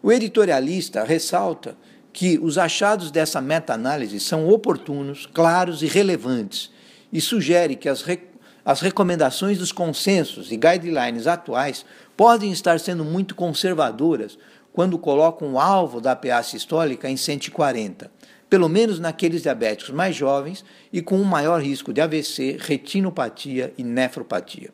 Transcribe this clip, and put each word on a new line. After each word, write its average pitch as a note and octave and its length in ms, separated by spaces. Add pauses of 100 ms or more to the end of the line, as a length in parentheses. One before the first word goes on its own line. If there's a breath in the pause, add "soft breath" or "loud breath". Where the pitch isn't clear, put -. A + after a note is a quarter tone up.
O G#3 100
editorialista F3+ 920
ressalta E3 720 (420 loud breath)
que F3 220
os D#3 180
achados F#3 540
dessa D#3 280
meta-análise B2+ 800
são D#3+ 300
oportunos, C#3+ 800
claros E3 560
e - 20
relevantes, C3 840 (420 loud breath)
e D#3+ 80
sugere E3+ 540
que - 120
as C3+ 140
re-, F3+ 260 (380 soft breath)
as C#3 160
recomendações F3+ 800
dos F3+ 120
consensos F3 800
e A2+ 60
guidelines C#3+ 720
atuais C#3+ 580 (320 loud breath)
podem A3+ 340
estar E3 280
sendo E3 260
muito F#3 300
conservadoras D3+ 1000 (380 loud breath)
quando F3 240
colocam D#3 560
o B2+ 60
alvo D#3+ 420
da B2+ 120
A - 20
P B2 160
A A#2+ 100
sistólica C#3+ 680
em C3 80
cento C#3+ 300
e - 60
quarenta, A#2+ 580 (400 loud breath)
pelo F3+ 180
menos G3 320
naqueles E3+ 440
diabéticos A#2 500
mais E3+ 220
jovens C#3 500 (260 loud breath)
e F3 120
com F#3+ 160
um G3 40
maior E3 380
risco C#3 320
de C#3+ 80
A E3 60
V D#3 160
C, C3+ 360
retinopatia C#3 1160
e B2+ 60
nefropatia. A#2+ 920